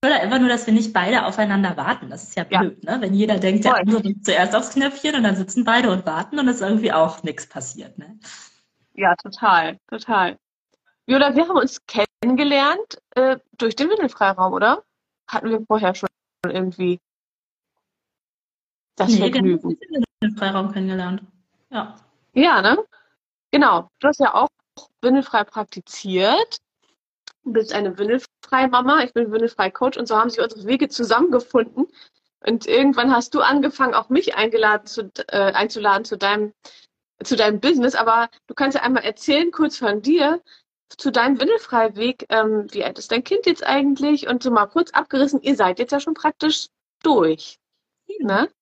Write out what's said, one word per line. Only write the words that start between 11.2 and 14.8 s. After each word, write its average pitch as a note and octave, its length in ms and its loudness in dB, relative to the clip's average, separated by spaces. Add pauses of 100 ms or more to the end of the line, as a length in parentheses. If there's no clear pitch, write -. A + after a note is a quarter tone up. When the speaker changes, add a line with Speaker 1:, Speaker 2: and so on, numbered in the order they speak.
Speaker 2:
wir E4 100 2
haben F4 120 0
uns - 280 -4
kennengelernt, C#4 1120 -2 (160)
äh, C4 220 2 (220)
durch A3+ 180 -2
den D#4 140 -2
Windelfreiraum, G3 640 0
oder? A#3 280 0 (460)